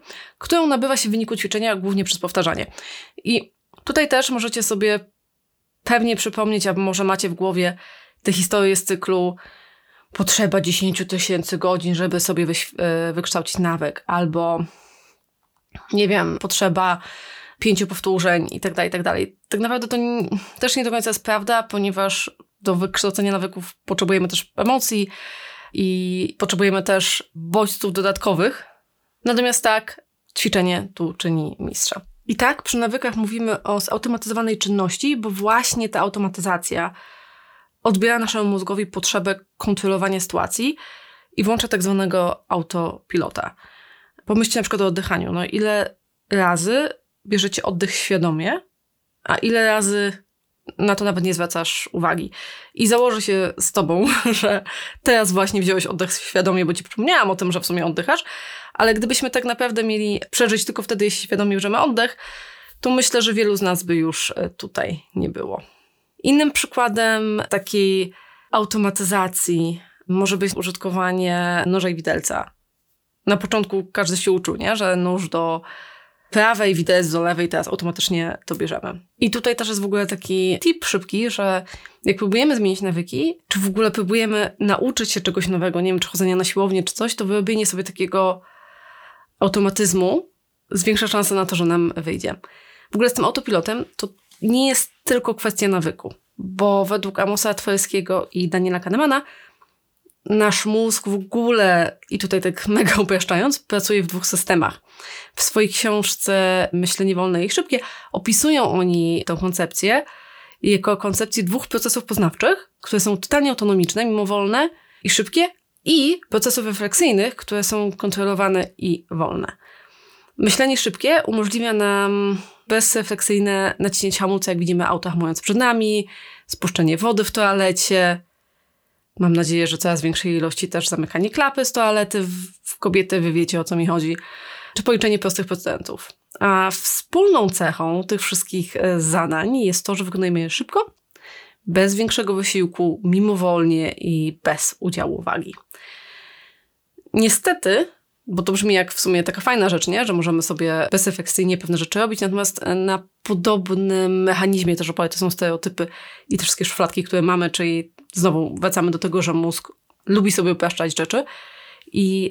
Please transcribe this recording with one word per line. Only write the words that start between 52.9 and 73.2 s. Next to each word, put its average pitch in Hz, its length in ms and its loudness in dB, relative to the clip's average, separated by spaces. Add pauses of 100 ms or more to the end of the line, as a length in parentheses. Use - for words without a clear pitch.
się 190 360 0
z - 140 -2
tobą, 185 340 2 (120)
<laughs> 226 220 0
że 202 240 0 (380)
teraz 220 300 4
właśnie 190 300 2
wziąłeś 180 240 2
oddech 185 260 -4
świadomie, 185 520 0
bo 170 100 0
ci - 100 -8
przypomniałam 247 460 2
o 185 60 0
tym, 180 160 -2
że 175 80 -2
w - 60 -6
sumie 170 200 -2
oddychasz, 180 380 0 (500)
ale 220 200 4
gdybyśmy 247 360 0
tak 247 140 -2
naprawdę 233 400 -2
mieli 214 360 0 (100)
przeżyć 214 340 2
tylko - 180 -6
wtedy, 208 220 0
jeśli 202 220 -2
świadomie 202 300 0
bierzemy 202 220 0
oddech, 233 380 2 (640)
to 254 100 0
myślę, 247 320 2
że 226 100 2
wielu 208 240 2
z 190 60 -2
nas 180 200 0
by 175 120 -2
już, 160 420 0
e, 175 140 -4
tutaj - 500 -6 (140)
nie 185 140 -2
było. - 340 -8 (600)
Innym 285 300 4
przykładem 220 960 0
takiej 190 640 0 (380)
automatyzacji 190 1300 0 (260)
może 190 280 2
być 190 200 -2
użytkowanie 180 1120 -2
noża 185 220 0
i 175 60 -2
widelca. 160 560 -4 (760)